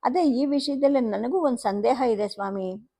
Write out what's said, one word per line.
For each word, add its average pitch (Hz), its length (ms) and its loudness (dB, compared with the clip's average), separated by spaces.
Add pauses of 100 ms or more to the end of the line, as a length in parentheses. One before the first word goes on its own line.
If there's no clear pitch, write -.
"ಅದೇ 330 200 2
ಈ 269 220 2
ವಿಷಯದಲ್ಲಿ 277 540 0
ನನಗೂ 233 380 -2
ಒಂದ್ 269 200 0
ಸಂದೇಹ 226 500 0
ಇದೆ 208 200 0
ಸ್ವಾಮಿ" 196 540 -8 (180)